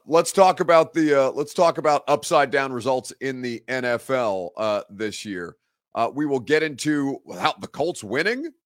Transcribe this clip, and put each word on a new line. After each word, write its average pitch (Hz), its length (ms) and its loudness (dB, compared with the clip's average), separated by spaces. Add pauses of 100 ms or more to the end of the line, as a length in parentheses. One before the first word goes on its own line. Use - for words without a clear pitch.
let's 165 260 2
talk 185 300 4
about 165 320 4
the, 143 360 4
uh, - 20 0
let's 147 240 -6
talk 165 240 2
about 147 280 2
upside 143 440 2
down 135 200 0
results 127 420 -4 (100)
in 131 180 -6
the 120 260 -6
N 127 200 -4
F 120 240 -2
L, 101 480 0
uh, 107 320 0
this 104 340 -8
year. 90 320 -10 (380)
Uh, 113 180 0
we 147 140 -2
will 139 120 0
get 147 240 0
into 147 540 -2 (240)
how 156 140 0
the 196 120 -12
Colts 151 380 -6
winning, 208 480 -4 (140)